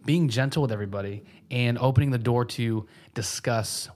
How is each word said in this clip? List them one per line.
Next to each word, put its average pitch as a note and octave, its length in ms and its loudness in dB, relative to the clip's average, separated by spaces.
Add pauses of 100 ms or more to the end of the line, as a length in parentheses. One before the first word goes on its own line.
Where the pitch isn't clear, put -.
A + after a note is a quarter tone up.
being D#3+ 240 2
gentle C3 340 0
with A#2+ 100 0
everybody G2+ 500 -6 (280)
and A#2+ 280 2
opening C3+ 320 4
the B2+ 80 2
door A#2+ 260 2
to A2+ 420 -2 (280)
discuss - 800 -4